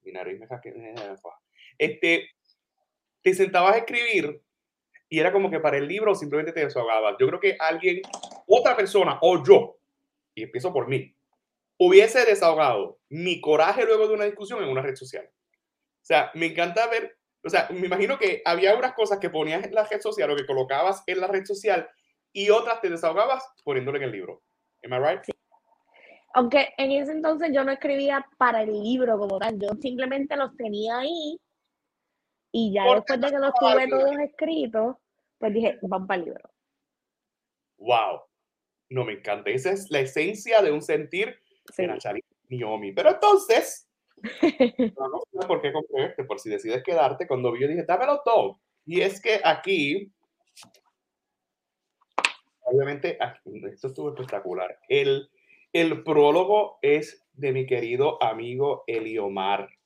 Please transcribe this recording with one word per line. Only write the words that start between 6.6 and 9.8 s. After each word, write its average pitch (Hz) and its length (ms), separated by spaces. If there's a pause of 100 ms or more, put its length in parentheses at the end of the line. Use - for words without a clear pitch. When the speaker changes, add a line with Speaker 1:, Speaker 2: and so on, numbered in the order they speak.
Speaker 1:
desahogabas. 113 560
Yo 131 80
creo 175 120
que 190 180
alguien, 165 440 (440)
otra 226 300
persona 190 460
o 170 220
yo, - 340 (560)